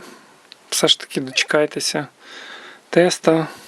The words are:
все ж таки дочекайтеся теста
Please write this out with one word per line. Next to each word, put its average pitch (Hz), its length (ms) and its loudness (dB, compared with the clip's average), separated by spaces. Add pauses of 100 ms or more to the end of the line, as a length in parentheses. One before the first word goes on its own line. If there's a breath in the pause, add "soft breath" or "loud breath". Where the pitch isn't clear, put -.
(680 loud breath)
все - 180 0
ж - 120 2
таки - 220 -6
дочекайтеся 147 880 -2 (800 loud breath)
теста 160 580 4 (200 loud breath)